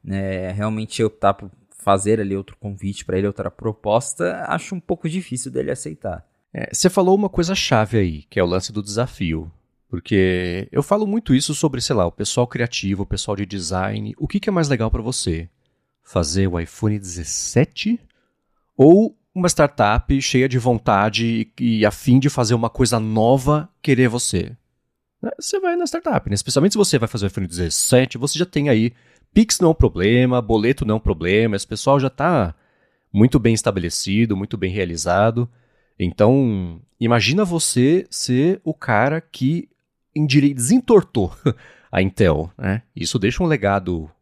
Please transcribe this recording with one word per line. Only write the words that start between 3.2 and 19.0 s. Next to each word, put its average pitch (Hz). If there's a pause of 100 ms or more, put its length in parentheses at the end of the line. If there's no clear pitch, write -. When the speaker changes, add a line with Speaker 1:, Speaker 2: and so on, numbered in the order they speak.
Speaker 1:
outra 98
proposta, 127
acho -
um 180
pouco -
difícil 156
dele 127
aceitar. 139 (260)
Speaker 2:
É, -
você -
falou 185
uma 202
coisa 180
chave 113
aí, 82
que -
é 95
o 90
lance 90
do 104
desafio. 98 (360)
Porque 92
eu 143
falo 208
muito 208
isso 139
sobre, 135
sei 127
lá, 95
o 85
pessoal 123
criativo, 101
o 95
pessoal 101
de 101
design. 98
O 147
que 202
que 208
é -
mais 170
legal 113
pra -
você? 87 (560)
Fazer 90
o 87
iPhone 104
dezessete 98 (760)
ou 185 (180)